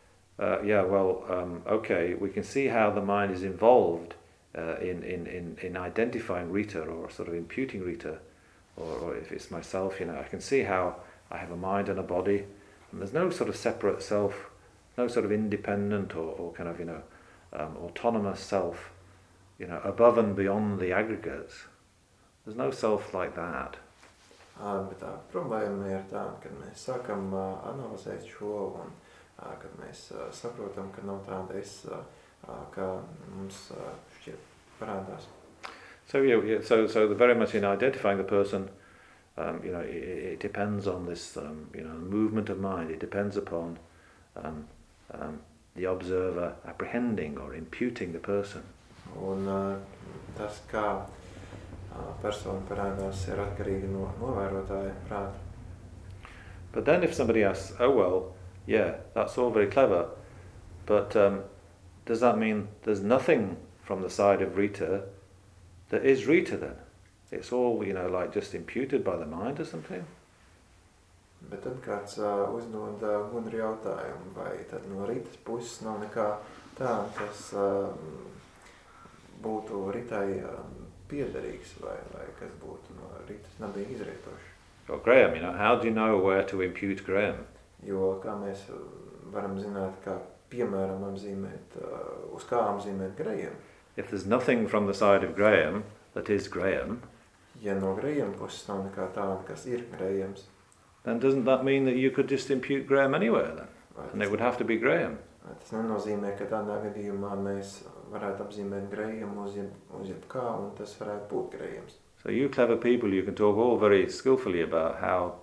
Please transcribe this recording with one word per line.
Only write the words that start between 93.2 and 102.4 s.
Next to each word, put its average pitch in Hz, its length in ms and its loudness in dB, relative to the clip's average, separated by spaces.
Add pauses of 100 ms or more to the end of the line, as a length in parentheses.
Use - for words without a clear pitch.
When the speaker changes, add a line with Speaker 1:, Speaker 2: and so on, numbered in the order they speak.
Speaker 1:
If - 140 -6
there's 95 160 -2
nothing 120 420 4
from 104 180 4
the 98 80 2
side 101 300 8
of 85 120 -2
Graham 98 480 8 (300)
that - 140 -2
is 101 200 2
Graham, 92 540 0 (600)
Speaker 2:
Ja 101 160 -2
no 95 160 2
Graham 120 400 -2
puses - 340 -10
nav 98 140 -4
nekā 95 320 -6
tāda, 95 320 -2
kas - 200 -10
ir 123 180 -4 (120)
Grahams, 95 520 -2 (560)
Speaker 1:
then 117 160 0
doesn't 135 240 4
that 131 200 6
mean 135 200 6
that 127 120 4
you 131 140 4
could 131 180 2
just 135 220 0